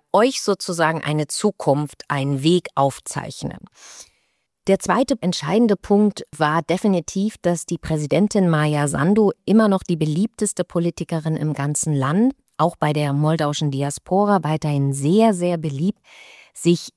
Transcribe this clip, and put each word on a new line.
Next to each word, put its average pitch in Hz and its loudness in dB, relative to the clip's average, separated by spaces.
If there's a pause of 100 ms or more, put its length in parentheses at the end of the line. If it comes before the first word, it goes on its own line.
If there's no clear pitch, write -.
(120)
euch 240 2
sozusagen 165 -2
eine 151 -2
Zukunft, - -2
einen 139 -2
Weg 175 4
aufzeichnen. - -4 (1080)
Der 196 4
zweite 226 0
entscheidende 196 2
Punkt 202 2 (140)
war 156 2
definitiv, 190 -2
dass 175 -2
die 170 -6
Präsidentin 160 0
Maia 151 2
Sandu 190 2 (140)
immer 220 4
noch 196 2
die 175 -2
beliebteste 165 -2
Politikerin 160 -4
im 151 -2
ganzen 143 -2
Land, 160 0 (220)
auch 170 0
bei 151 0
der 147 0
moldauischen 151 0
Diaspora 180 0
weiterhin 147 0
sehr, 190 2
sehr 175 -2
beliebt, 156 -4 (540)
sich - 0